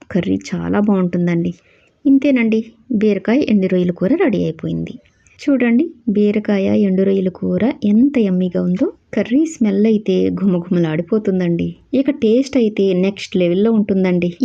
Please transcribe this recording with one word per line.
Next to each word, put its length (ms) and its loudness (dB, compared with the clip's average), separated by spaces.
కర్రీ 260 -2
చాలా 380 -4
బాగుంటుందండి. 640 0
ఇంతేనండి, 500 2
బీరకాయ 380 2
ఎండు 200 2
రొయ్యల 260 0
కూర 120 0
రెడీ 260 0
అయిపోయింది. 460 -6
చూడండి, 420 2
బీరకాయ 520 0
ఎండు 200 2
రొయ్యల 320 0
కూర 240 -2
ఎంత 240 4
యమ్మీగా 420 -2
ఉందో. 180 0
కర్రీ 240 0
స్మెల్ 380 0
అయితే 240 0
ఘుమఘుమలాడిపోతుందండి. 1300 -2
ఇక 100 0
టేస్ట్ 380 0
అయితే 260 0
నెక్స్ట్ 360 -6
లెవెల్లో 380 0
ఉంటుందండి. 520 0